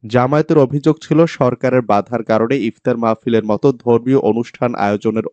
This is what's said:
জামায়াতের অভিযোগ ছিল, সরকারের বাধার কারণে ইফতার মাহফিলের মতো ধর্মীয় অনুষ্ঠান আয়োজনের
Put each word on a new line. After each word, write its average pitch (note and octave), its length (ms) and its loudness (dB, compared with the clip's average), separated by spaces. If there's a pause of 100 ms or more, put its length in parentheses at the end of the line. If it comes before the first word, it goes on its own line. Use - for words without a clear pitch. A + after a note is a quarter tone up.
জামায়াতের C3 540 0
অভিযোগ C#3+ 440 0
ছিল, D#3+ 240 2
সরকারের B2+ 560 -2
বাধার G#2+ 420 -2
কারণে A2 340 0
ইফতার A#2 400 -4
মাহফিলের A2+ 480 -2
মতো G#2+ 260 0
ধর্মীয় A#2+ 460 0
অনুষ্ঠান A#2+ 580 -2
আয়োজনের G#2+ 580 -2